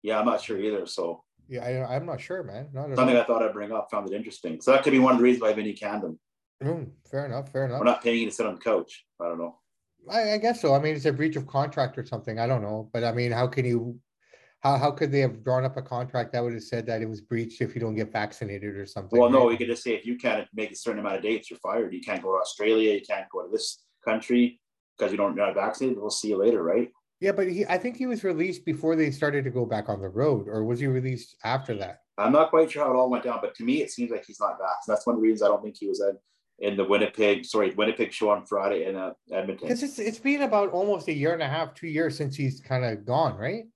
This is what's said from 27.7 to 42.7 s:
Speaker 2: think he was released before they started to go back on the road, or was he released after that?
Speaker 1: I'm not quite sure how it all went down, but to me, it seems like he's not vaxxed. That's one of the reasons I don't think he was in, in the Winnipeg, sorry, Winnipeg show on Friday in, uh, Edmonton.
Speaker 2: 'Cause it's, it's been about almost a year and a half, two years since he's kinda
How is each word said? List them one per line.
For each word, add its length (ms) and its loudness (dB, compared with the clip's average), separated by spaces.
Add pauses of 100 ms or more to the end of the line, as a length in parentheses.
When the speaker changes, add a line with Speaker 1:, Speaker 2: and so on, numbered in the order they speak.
Speaker 2:
think 200 -4
he 100 -2
was 180 -4
released 400 -2
before 300 0
they 140 4
started 360 0
to 40 -2
go 160 -2
back 240 -4
on 120 -2
the 80 -6
road, 380 2
or 180 -2
was 140 0
he 80 -2
released 560 -2
after 340 -2
that? 220 -8 (180)
Speaker 1:
I'm 160 4
not 180 6
quite 180 6
sure 140 -2
how 80 2
it 40 4
all 140 4
went 140 0
down, 180 -4
but 140 -6
to 80 -12
me, 180 2
it 80 -2
seems 220 -4
like 140 -6
he's 140 -20
not 200 -2
vaxxed. 280 -4
That's 200 0
one 80 2
of 60 2
the 60 6
reasons 140 4
I 60 4
don't 160 2
think 160 -10
he 80 -6
was 140 -2
in, 160 2 (420)
in 180 0
the 60 2
Winnipeg, 640 4
sorry, 260 2
Winnipeg 400 0
show 200 2
on 140 2
Friday 400 0
in, 120 -4
uh, 160 -6 (180)
Edmonton. 380 -4
Speaker 2:
'Cause 120 -2
it's, 160 -6
it's 220 -6
been 220 0
about 300 2
almost 360 0
a 60 -2
year 200 0
and 80 -2
a 60 -2
half, 260 -4
two 140 -12
years 300 0
since 180 -4
he's 240 -2
kinda 380 -2